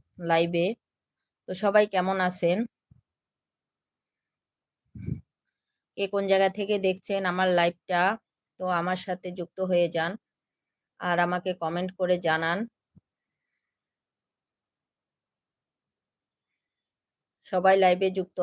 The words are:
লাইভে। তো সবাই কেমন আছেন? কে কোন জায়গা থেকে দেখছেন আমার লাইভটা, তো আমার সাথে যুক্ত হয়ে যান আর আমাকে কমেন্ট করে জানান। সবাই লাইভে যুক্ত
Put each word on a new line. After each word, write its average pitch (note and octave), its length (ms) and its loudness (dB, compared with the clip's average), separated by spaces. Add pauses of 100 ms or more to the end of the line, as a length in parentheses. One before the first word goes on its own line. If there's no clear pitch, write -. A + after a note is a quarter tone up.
(240)
লাইভে। E3+ 420 2 (840)
তো F#3 60 -8
সবাই G#3 320 4
কেমন F#3+ 340 0
আছেন? F3+ 360 0 (3500)
কে G3+ 100 -4
কোন G3+ 200 -2
জায়গা F#3+ 220 4
থেকে G#3 280 -4
দেখছেন F#3+ 480 -2
আমার F#3 260 0
লাইভটা, F3 500 0 (580)
তো F#3 120 -6
আমার F3 280 -2
সাথে F#3 320 -8
যুক্ত F3+ 300 -10
হয়ে F3 260 0
যান E3+ 240 -4 (880)
আর F3+ 180 0
আমাকে F3+ 360 0
কমেন্ট F3 420 -4
করে F3+ 240 0
জানান। E3 380 0 (4000)
সবাই F#3+ 300 4
লাইভে F#3 340 4
যুক্ত F#3 320 -4